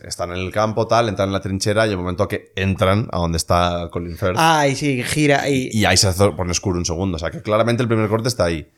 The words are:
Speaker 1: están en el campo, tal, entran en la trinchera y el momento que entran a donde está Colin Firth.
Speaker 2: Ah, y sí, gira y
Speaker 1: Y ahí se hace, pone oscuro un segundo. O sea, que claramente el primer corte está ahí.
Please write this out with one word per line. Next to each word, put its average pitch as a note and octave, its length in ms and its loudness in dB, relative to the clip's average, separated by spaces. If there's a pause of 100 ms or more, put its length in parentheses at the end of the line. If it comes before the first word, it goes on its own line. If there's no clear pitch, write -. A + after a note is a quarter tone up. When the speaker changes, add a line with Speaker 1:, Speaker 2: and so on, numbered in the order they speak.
Speaker 1:
están F2 240 -8
en F2 80 -6
el F#2 140 -6
campo, G#2+ 340 0
tal, A2+ 240 2
entran G2 200 0
en G2 40 -2
la F#2+ 80 -2
trinchera G#2 460 0
y - 20 -2
el G2 80 -2
momento F2+ 300 -2
que - 280 -8
entran F#2+ 560 0
a - 60 -4
donde E2+ 220 0
está F2 520 0
Colin F2 240 -8
Firth. F#2 220 -2
Speaker 2:
Ah, D#3+ 300 4
y C3+ 80 0
sí, C#3 260 -2
gira C#3+ 480 2
y C3 240 -2
Speaker 1:
Y G#2 120 2
ahí F#2 120 6
se G2 120 4
hace, F#2+ 240 2
pone F2 180 -4
oscuro F2 260 -2
un F2 80 -2
segundo. F2 300 -2
O D#2+ 40 -6
sea, D#2+ 120 -6
que E2 100 -12
claramente A2+ 400 0
el A#2+ 80 0
primer A2 200 2
corte A2+ 180 0
está A2+ 160 0
ahí. E2+ 340 -2